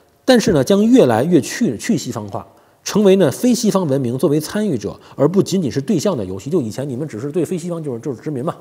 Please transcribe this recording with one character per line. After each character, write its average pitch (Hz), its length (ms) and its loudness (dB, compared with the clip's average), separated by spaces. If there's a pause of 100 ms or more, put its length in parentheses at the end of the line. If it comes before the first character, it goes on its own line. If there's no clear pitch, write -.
(240)
但 247 160 6
是 214 120 2
呢， 139 120 4
将 202 220 4
越 240 180 6
来 117 200 4
越 175 180 4
去， 147 340 -4
去 185 220 -2
西 139 120 -8
方 107 180 -8
化， 101 180 -10 (360)
成 - 200 0
为 190 140 6
呢 165 140 4
非 247 240 0
西 208 160 0
方 185 160 0
文 139 140 0
明 123 160 -2
作 165 140 0
为 151 80 0
参 208 280 -4
与 147 120 -2
者， 101 200 -10 (180)
而 135 100 4
不 180 160 2
仅 190 180 -2
仅 135 100 -2
是 135 100 -4
对 160 180 -2
象 190 180 -2
的 104 80 -4
游 92 140 -8
戏。 135 100 -14
就 165 120 0
以 110 100 -4
前 135 180 -8
你 131 60 -8
们 147 140 -6
只 110 100 -10
是 139 140 -6
对 165 120 -2
非 180 140 -4
西 170 100 -10
方 165 140 -8
就 143 100 -8
是， 113 80 -8
就 139 140 -6
是 107 60 -14
殖 156 100 -10
民 127 140 -6
嘛， 170 160 -6